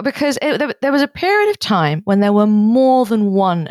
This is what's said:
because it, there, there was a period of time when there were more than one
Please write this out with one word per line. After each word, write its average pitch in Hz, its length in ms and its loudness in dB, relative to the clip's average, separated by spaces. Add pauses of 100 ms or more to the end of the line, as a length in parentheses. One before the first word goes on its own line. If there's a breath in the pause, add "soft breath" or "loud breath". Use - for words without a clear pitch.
because 277 400 -2
it, - 160 -2
there, 277 220 -4
there 277 120 -2
was 285 100 2
a - 60 -2
period 415 420 0
of 403 80 -6
time 160 460 -2
when 202 160 2
there 202 120 2
were 208 140 2
more 240 600 2
than 208 260 -2
one 185 380 0